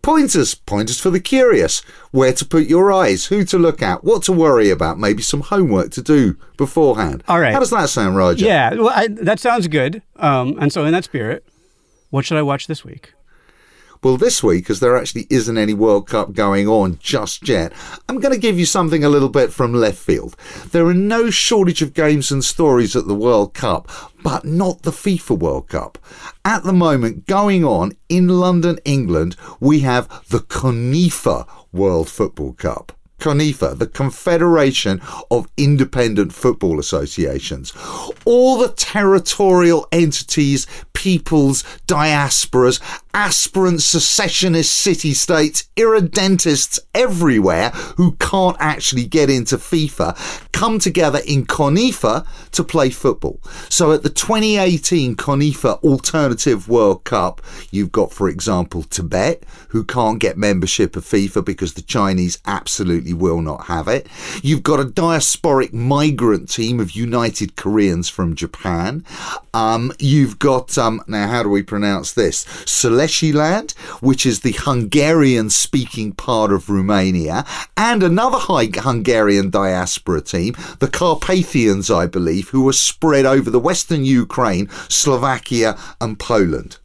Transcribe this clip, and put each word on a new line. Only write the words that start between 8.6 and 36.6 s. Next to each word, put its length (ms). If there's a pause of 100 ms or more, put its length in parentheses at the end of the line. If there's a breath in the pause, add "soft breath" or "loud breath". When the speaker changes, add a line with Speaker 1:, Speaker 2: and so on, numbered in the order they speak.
Speaker 2:
well, 160
I, 180
that 320
sounds 300
good. 320 (160)
Um, 420
and 140
so 100
in 80
that 140
spirit, 400 (640)
what 160
should 120
I 40
watch 260
this 160
week? 300 (920 soft breath)
Speaker 1:
Well, 140
this 260
week, 260
as 120
there 160
actually 320
isn't 280
any 160
World 360
Cup 240
going 340
on 320
just 480
yet, 240 (380 loud breath)
I'm 100
gonna 160
give 240
you 60
something 360
a 60
little 220
bit 240
from 200
left 240
field. 380 (380 loud breath)
There 140
are 60
no 360
shortage 520
of 120
games 360
and 140
stories 540
at 100
the 80
World 380
Cup, 360 (320 loud breath)
but 220
not 380
the 100
fifa 480
World 300
Cup. 280 (460 loud breath)
At 220
the 80
moment, 540
going 360
on 300 (160)
in 180
London, 560
England, 540 (240 loud breath)
we 180
have 300 (180 loud breath)
the 120
conifa 1080 (240 loud breath)
World 380
Football 440
Cup. 380 (320)
conifa, 540
the 100
Confederation 1120 (300 loud breath)
of 240
Independent 800
Football 440